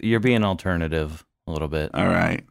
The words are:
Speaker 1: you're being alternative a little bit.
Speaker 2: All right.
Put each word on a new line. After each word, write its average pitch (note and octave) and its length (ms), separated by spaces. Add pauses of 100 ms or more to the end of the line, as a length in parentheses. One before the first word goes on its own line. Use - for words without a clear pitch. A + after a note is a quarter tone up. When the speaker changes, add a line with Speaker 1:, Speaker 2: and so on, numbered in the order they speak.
Speaker 1:
you're A2+ 180
being A#2 240
alternative E2 800 (220)
a E2+ 60
little D#2 160
bit. D#2 260
Speaker 2:
All F#2+ 120
right. F2 440